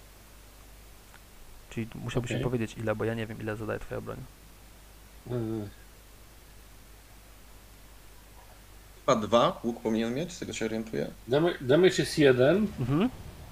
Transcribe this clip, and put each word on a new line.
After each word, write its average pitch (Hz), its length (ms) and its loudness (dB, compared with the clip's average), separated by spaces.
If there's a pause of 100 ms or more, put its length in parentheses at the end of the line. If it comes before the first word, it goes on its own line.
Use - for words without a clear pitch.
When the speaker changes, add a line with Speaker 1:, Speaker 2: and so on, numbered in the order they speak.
(1700)
Speaker 1:
Czyli 113 180 -6 (160)
musiałbyś 120 280 -4
mi 110 40 -2
Speaker 2:
Okej. 131 80 -2
Speaker 1:
powiedzieć 120 340 -2
ile, 110 180 -2
bo 107 100 -2
ja 113 80 -2
nie 113 140 -6
wiem, 110 140 -12
ile 110 140 -4
zadaje 107 240 -6
twoja 113 220 -8
broń. 113 160 -10 (1120)
Speaker 2:
E. 110 360 -4 (3500)
Speaker 3:
Chyba - 140 6
dwa 117 440 4
łuk 117 180 -4
powinien 113 320 0
mieć, 175 200 -6
z - 60 -14
tego - 140 -8
się 110 120 -4
orientuję. 110 420 -4 (200)
Speaker 2:
Damy-, 156 340 2
damage 165 360 6
jest 156 220 0
jeden. 143 480 6 (120)
Speaker 1:
Mhm. 147 300 2 (420)